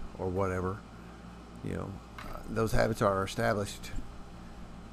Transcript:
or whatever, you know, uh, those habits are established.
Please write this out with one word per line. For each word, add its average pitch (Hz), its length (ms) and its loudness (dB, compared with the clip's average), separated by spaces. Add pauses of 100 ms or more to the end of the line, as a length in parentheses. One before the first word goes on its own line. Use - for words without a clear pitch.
(180)
or 95 100 0
whatever, 92 500 2 (840)
you 52 100 -2
know, 50 160 -4 (300)
uh, - 180 -8 (120)
those 110 220 2
habits 113 300 6
are 98 220 6
established. 104 680 0 (1000)